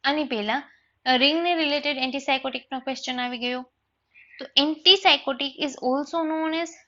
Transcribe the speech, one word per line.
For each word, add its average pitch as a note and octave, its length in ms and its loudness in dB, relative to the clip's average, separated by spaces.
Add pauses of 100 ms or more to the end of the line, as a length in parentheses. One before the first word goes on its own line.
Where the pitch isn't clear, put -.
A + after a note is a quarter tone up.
આની D4 200 2
પહેલા, A#3 380 -2 (440)
અ, B3+ 100 4
રિંગને D#4+ 380 2
રિલેટેડ D4 440 0
એન્ટીસાયકોટિકનો C4 800 -4
ક્વેશ્ચન B3+ 400 -6
આવી B3 180 -6
ગયો. B3 240 -4 (760)
તો C4+ 60 -12
antipsychotic C#4+ 1120 2
is D4 120 -2
also C#4+ 600 -2
known D#4+ 320 -2
as E4 60 -6 (200)